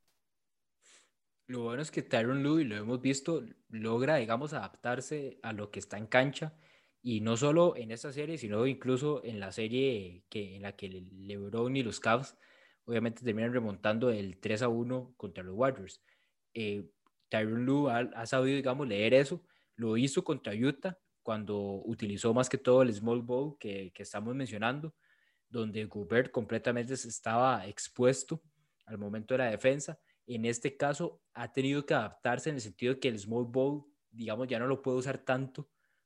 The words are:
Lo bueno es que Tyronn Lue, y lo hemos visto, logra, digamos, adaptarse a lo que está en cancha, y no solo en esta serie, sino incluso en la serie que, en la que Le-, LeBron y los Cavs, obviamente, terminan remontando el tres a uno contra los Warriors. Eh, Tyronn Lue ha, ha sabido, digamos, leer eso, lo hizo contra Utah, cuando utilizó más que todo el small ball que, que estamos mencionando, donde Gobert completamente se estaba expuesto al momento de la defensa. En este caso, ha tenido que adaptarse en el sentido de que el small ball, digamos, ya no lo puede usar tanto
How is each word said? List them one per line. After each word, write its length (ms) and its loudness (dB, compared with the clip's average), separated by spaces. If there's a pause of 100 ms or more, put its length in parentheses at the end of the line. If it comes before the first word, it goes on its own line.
(1500)
Lo 160 -6
bueno 180 -4
es 100 -8
que 100 -2
Tyronn 420 2
Lue, 180 6
y 20 2
lo 140 -2
hemos 240 -2
visto, 420 0 (260)
logra, 460 2
digamos, 380 0
adaptarse 880 -6
a 80 -6
lo 180 -8
que 100 -10
está 180 -10
en 100 -8
cancha, 500 4 (440)
y 180 -2
no 160 2
solo 400 6
en 160 -8
esta 220 -10
serie, 240 -6
sino 280 0
incluso 600 0
en 160 -6
la 100 -8
serie 760 -2
que, 260 -8
en 60 -14
la 160 -10
que 100 -10
Le-, 240 -12
LeBron 640 -4
y 80 2
los 160 -4
Cavs, 380 2 (480)
obviamente, 400 -2
terminan 260 0
remontando 600 0
el 280 -4
tres 220 -2
a 80 2
uno 480 -4
contra 260 -12
los 120 -10
Warriors. 460 -2 (520)
Eh, 360 -6 (380)
Tyronn 380 0
Lue 260 4
ha, 60 2 (180)
ha 100 -8
sabido, 300 2
digamos, 320 -2
leer 260 4
eso, 300 6 (320)
lo 200 0
hizo 300 2
contra 280 -2
Utah, 440 0 (260)
cuando 640 -2
utilizó 480 0
más 160 4
que 80 0
todo 240 6
el 120 6
small 280 0
ball 360 -2
que, 360 -8
que 100 -16
estamos 320 -6
mencionando, 580 -4 (540)
donde 380 -4
Gobert 460 2
completamente 640 -2
se 100 -8
estaba 580 2
expuesto 800 0 (420)
al 120 -10
momento 380 -4
de 20 2
la 120 2
defensa. 480 2 (300)
En 160 -4
este 320 -2
caso, 460 -2 (120)
ha 200 -10
tenido 320 2
que 80 0
adaptarse 560 0
en 60 -2
el 60 -4
sentido 340 -2
de 40 -8
que 80 0
el 100 0
small 280 -2
ball, 400 0 (260)
digamos, 380 -4
ya 100 0
no 80 0
lo 140 0
puede 160 0
usar 220 -4
tanto 500 -4 (360)